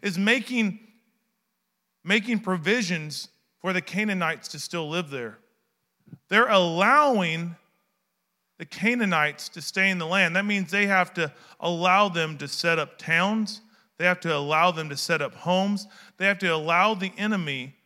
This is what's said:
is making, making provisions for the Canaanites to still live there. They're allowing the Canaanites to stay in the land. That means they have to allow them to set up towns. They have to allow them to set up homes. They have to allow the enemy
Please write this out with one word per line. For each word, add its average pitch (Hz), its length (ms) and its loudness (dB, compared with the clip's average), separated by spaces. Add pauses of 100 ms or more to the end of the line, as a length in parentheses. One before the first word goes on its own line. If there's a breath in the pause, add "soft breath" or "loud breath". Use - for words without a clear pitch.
is 180 160 -4
making, 220 640 0 (1200)
making 214 360 0
provisions 175 880 -4 (320)
for 185 100 -4
the 180 100 -2
Canaanites 180 680 -4
to 151 100 -14
still 160 300 -8
live 160 220 -4
there. 120 260 -10 (920)
They're 233 200 4
allowing 185 1080 4 (1040)
the 175 80 -14
Canaanites 180 840 0
to 165 120 -16
stay 190 280 0
in 185 80 -2
the 165 80 -4
land. 175 320 2
That 202 80 0
means 202 260 -2
they 202 140 2
have 190 300 2
to 160 140 -2 (300 soft breath)
allow 180 480 2
them 160 300 -4
to 139 100 -10
set 165 320 0
up 143 180 -6
towns. 202 600 0 (380 soft breath)
They 165 80 -2
have 180 160 2
to 165 120 -2
allow 156 380 2
them 160 180 -6
to 143 60 -10
set 156 260 -2
up 139 140 -6
homes. 196 520 0 (280 soft breath)
They 185 100 -4
have 196 140 2
to 190 80 0
allow 170 460 2
the 185 240 -6
enemy 156 580 -4 (100)